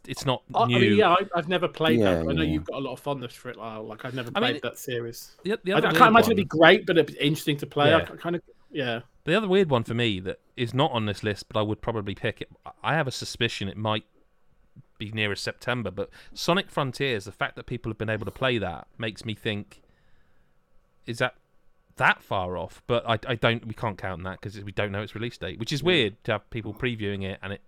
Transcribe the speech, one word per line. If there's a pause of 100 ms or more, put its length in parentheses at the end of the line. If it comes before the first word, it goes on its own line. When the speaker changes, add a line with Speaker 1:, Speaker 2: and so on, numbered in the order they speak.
Speaker 1:
it's
not (100)
Speaker 2:
I,
I
mean,
Speaker 1:
new.
Speaker 2:
yeah,
I, (180)
I've
never
played
Speaker 3:
Yeah,
Speaker 2:
that,
but
I
know
Speaker 3:
yeah.
Speaker 2:
you've
got
a
lot
of
fondness
for
it,
Lyle.
Like,
I've
never
Speaker 1:
I
mean,
Speaker 2:
played
that
series.
Speaker 1:
the,
the
Speaker 2:
I,
Speaker 1:
other
Speaker 2:
I
Speaker 1:
weird
Speaker 2:
can't
imagine
it'd
Speaker 1:
one
Speaker 2:
be
great,
but
it'd (100)
be
interesting
to
play.
I
Speaker 1:
Yeah.
Speaker 2:
ca-,
kind
of, (300)
yeah. (260)
Speaker 1:
The
other
weird
one
for
me
that (160)
is
not
on
this
list,
but
I
would
probably
pick
it. (340)
I
have
a
suspicion
it
might (960)
be
nearer
September,
but (240)
Sonic
Frontiers,
the
fact
that
people
have
been
able
to
play
that (120)
makes
me
think, (1300)
is
that (600)
that
far
off?
But
I, (100)
I
don't,
we
can't
count
that
'cause
we
don't
know
its
release
date,
which
is
Speaker 2:
Yeah.
Speaker 1:
weird
to
have
people
previewing
it
and
it